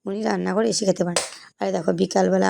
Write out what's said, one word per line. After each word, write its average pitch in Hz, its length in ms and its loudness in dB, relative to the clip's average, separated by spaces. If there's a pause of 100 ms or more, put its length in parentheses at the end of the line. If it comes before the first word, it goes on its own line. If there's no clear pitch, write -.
উনি 202 200 -4
রান্না 185 280 0
করে 226 180 2
এসে 190 140 -4
খেতে 185 200 2
পারেন। 175 160 -2 (360)
আর 202 60 -4 (100)
দেখো 180 160 0 (100)
বিকালবেলা 185 480 2